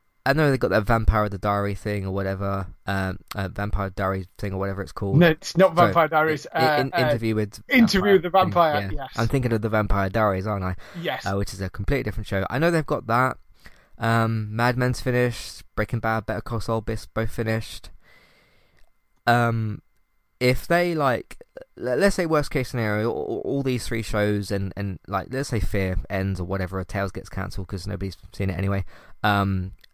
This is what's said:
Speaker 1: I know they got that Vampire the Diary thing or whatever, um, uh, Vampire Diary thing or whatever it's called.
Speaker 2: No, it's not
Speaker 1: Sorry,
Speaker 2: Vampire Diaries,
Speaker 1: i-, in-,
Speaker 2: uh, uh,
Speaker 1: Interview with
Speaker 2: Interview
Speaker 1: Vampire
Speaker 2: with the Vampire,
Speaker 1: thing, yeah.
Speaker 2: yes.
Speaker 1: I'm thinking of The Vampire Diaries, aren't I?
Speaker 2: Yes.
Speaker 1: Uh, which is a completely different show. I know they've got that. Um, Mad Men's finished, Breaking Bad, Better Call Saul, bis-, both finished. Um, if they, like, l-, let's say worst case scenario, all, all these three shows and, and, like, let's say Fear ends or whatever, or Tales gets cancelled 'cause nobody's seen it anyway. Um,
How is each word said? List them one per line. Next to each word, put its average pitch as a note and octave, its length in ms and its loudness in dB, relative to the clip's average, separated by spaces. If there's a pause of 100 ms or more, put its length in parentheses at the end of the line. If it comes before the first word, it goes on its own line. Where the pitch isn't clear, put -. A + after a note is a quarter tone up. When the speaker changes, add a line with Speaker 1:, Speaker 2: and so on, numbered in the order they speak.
(260)
Speaker 1:
I C3+ 60 4
know D3 180 4
they C3 80 4
got - 120 0
that G2+ 140 2
Vampire A2 440 4
the G2 100 -6
Diary G2+ 380 -2
thing G#2 300 -4
or F#2+ 60 -4
whatever, F#2+ 560 -4 (200)
um, F#2+ 320 -2 (160)
uh, G2 140 -4
Vampire G2+ 400 -2
Diary F#2+ 480 -4
thing G2+ 160 -6
or F#2+ 40 -4
whatever G2 240 -4
it's - 120 -10
called. G2+ 240 0
Speaker 2:
No, E3+ 100 10
it's - 300 0
not F3 180 6
Speaker 1:
Sorry, E3+ 120 6
Speaker 2:
Vampire E3+ 200 4
Diaries, D#3 460 0
Speaker 1:
i-, D#3 260 4
in-, C3+ 140 -2
Speaker 2:
uh, - 40 -2
uh, D#3+ 120 2
Speaker 1:
Interview A2+ 260 0
with G#2+ 320 -2
Speaker 2:
Interview A#3 320 6
Speaker 1:
Vampire G3+ 140 6
Speaker 2:
with E3+ 100 6
the F3 60 -4
Vampire, E3+ 580 4
Speaker 1:
thing, - 40 -6
yeah. C#3 100 -2
Speaker 2:
yes. B2+ 160 -12
Speaker 1:
I'm A#2 100 2
thinking B2 240 0
of A2 100 2
The A2 60 0
Vampire G#2 400 2
Diaries, G2 400 0
aren't G2+ 160 -2
I? F#2 140 -4 (240)
Speaker 2:
Yes. C#3 240 -6
Speaker 1:
Uh, G2 100 -2
which G2+ 180 -2
is F#2+ 60 -10
a F#2+ 100 -4
completely A#2+ 340 -2
different - 240 -6
show. G2 220 -2
I B2 80 -4
know E3 140 2
they've D#3+ 140 0
got - 220 -4
that. B2 280 2 (640)
Um, A2+ 580 0
Mad B2 220 2
Men's B2+ 240 0
finished, B2 640 -2 (120)
Breaking A2 240 -2
Bad, A2+ 260 -2
Better A2 140 -4
Call A#2 220 -4
Saul, A2+ 180 -2
bis-, A2 260 -6
both A2+ 260 -2
finished. A2 580 -4 (1400)
Um, A#2 540 2 (580)
if B2+ 260 2
they, F3 300 2
like, C3+ 480 -2 (340)
l-, B2 200 0
let's F#3+ 180 4
say E3+ 100 0
worst D3+ 240 2
case C3 200 -2
scenario, A2 420 0
all, E2+ 320 -4
all C#3 180 -2
these C3 240 -2
three A2+ 180 -4
shows G#2 480 0
and, G2 260 -2
and, G2 280 -6
like, F#2+ 260 -4
let's C3 180 -4
say A2+ 100 0
Fear F#2+ 380 0 (120)
ends F#2+ 300 -2
or F2+ 60 -4
whatever, F#2+ 340 -4
or F#2 60 -6
Tales G2 260 -4
gets - 160 -10
cancelled F#2+ 400 -6
'cause F2+ 180 -8
nobody's F#2+ 300 -6 (160)
seen G2 180 -2
it - 80 -4
anyway. G2 280 -2 (360)
Um, G2 520 0 (200)